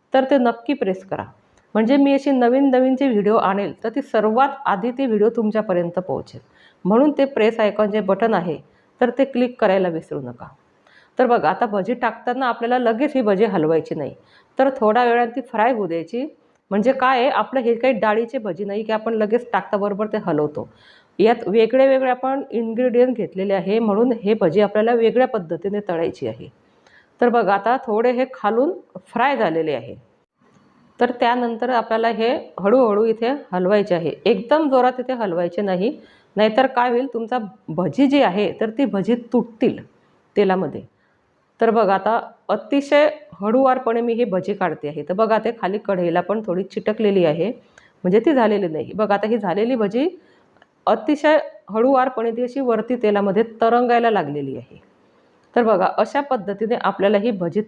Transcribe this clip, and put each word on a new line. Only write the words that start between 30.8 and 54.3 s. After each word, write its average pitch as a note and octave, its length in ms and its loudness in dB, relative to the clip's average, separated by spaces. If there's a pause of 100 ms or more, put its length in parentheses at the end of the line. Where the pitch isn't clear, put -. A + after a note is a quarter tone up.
तर A#3+ 100 2 (100)
त्यानंतर A#3+ 500 0
आपल्याला A3+ 380 0
हे A3+ 220 -2 (300)
हळूहळू G#3+ 440 4
इथे A3+ 280 0 (200)
हलवायचे F#3+ 420 2
आहे, E3 180 -2 (120)
एकदम C#4 460 2
जोरात B3+ 300 2
इथे B3 120 -6
हलवायचे F3+ 500 -4
नाही, G3 340 -2 (400)
नाहीतर A3 300 2
काय B3 240 0
होईल, B3 240 0
तुमचा A3+ 240 -4 (300)
भजी F3 380 0
जी C#4 160 4
आहे G3 380 0
तर A3 100 -2
ती C4+ 140 -2
भजी G3+ 300 0 (180)
तुटतील - 440 0 (600)
तेलामध्ये. F#3 460 0 (800)
तर A3+ 100 2
बघा, G#3 240 2
आता G#3 260 0 (280)
अतिशय C#4+ 600 2 (320)
हळूवारपणे A#3+ 600 2
मी A#3 120 -2
ही A#3 120 0
भजी F#3+ 300 -4
काढते D#3 340 -4
आहे. D3+ 200 -10
तर F3+ 60 -4
बघा, G#3+ 240 2
ते A3+ 120 -4 (100)
खाली G3 180 -2
कढईला F3 420 -2
पण G#3+ 260 -2
थोडी F#3 160 -2
चिटकलेली G#3 640 -2
आहे, E3 260 0 (540)
म्हणजे F#3+ 160 4
ती D#4+ 120 2
झालेली G#3 360 2
नाही. D#3 260 -8
बघा, G3+ 200 0
आता G3+ 120 -2
ही A3+ 120 0
झालेली G3+ 360 -2
भजी A3+ 340 0 (800)
अतिशय D4 520 2 (320)
हळूवारपणे B3 600 2
ती A#3 120 -4
अशी B3 180 -6
वरती A#3+ 420 0
तेलामध्ये G3+ 400 2 (180)
तरंगायला A#3+ 500 2
लागलेली C#3+ 460 -4